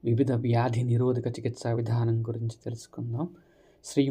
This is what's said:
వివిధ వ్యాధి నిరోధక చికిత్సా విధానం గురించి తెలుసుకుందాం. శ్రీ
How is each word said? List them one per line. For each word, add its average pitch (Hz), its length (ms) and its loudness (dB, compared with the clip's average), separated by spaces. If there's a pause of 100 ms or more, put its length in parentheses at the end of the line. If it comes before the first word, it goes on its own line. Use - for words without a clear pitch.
వివిధ 123 280 2
వ్యాధి 120 520 2
నిరోధక 123 440 2
చికిత్సా 117 460 -6
విధానం 117 440 0 (100)
గురించి 113 360 -4
తెలుసుకుందాం. 117 640 -6 (600)
శ్రీ - 260 2